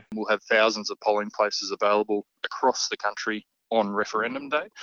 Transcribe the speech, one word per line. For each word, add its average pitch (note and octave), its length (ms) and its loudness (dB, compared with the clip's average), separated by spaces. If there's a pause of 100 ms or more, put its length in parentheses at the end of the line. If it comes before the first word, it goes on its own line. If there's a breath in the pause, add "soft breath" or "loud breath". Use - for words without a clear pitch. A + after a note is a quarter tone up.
(140)
We'll G#2+ 200 -2
have G2+ 120 0
thousands A2 440 2
of G2+ 100 -6
polling G#2 320 0
places G2+ 400 0
available G#2 480 2 (240)
across - 460 0
the G#2 160 -6
country G#2+ 340 -4 (320)
on A2+ 220 4
referendum A#2 560 -2
day. D#3 180 -2 (160 loud breath)